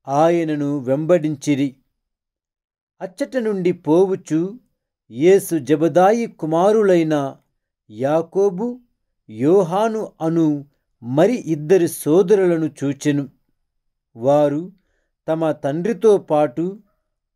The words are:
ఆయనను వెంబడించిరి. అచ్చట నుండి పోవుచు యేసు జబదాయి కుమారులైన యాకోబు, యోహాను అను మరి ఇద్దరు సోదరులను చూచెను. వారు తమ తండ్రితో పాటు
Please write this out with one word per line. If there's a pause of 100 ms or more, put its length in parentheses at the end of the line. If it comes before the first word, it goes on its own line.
ఆయనను
వెంబడించిరి. (1300)
అచ్చట
నుండి
పోవుచు (520)
యేసు
జబదాయి
కుమారులైన (540)
యాకోబు, (500)
యోహాను (100)
అను (380)
మరి
ఇద్దరు
సోదరులను
చూచెను. (880)
వారు (560)
తమ
తండ్రితో
పాటు (560)